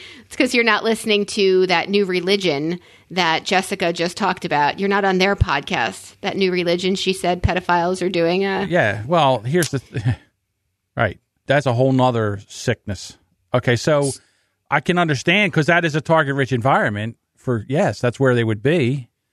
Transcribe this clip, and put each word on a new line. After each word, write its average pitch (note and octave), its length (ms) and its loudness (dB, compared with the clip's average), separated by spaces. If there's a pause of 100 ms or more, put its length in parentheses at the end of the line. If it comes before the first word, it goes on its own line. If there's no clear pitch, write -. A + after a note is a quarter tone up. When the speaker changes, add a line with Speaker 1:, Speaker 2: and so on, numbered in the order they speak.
(280)
Speaker 1:
It's - 80 -20
'cause B3+ 180 0
you're A#3+ 100 2
not A3 200 2
listening G#3+ 420 0
to F#3 420 2
that F3 220 0
new G3+ 160 2
religion F3+ 760 0 (300)
that E3 340 0
Jessica F#3 480 -2
just E3+ 240 -4
talked F#3 300 -4
about. D3 340 0
You're G3 80 -2
not G3+ 160 0
on F#3+ 140 2
their F#3+ 180 2
podcast. D3 840 -2
That G3 160 -6
new F#3+ 140 2
religion, F3+ 440 0
she - 160 -4
said F3+ 300 -2
pedophiles F3 640 0
are F#3 40 0
doing F3 360 0
a G3 240 -2
Speaker 2:
Yeah, A2 380 0
well, C#3 320 2
here's C#3+ 320 0
the C3 80 -4
th-, - 240 -10 (460)
<laughs> - 460 -20
right. A2+ 240 -4 (280)
That's C#3 180 2
a B2+ 80 0
whole C3 180 2
nother A#2 560 0
sickness. - 680 -6 (360)
Okay, B2 220 2
so C#3+ 360 0 (580)
I C#3+ 100 2
can F3 200 0
understand F3 520 2
'cause D#3 140 2
that F3 180 2
is D3+ 120 -2
a D#3 60 -2
target-rich C#3 520 0
environment A#2 640 0 (180)
for, A#2 320 -4
yes, C#3+ 320 0
that's B2 200 -2
where C3 160 4
they A#2 80 2
would A2 180 -2
be. C#3 480 0 (220)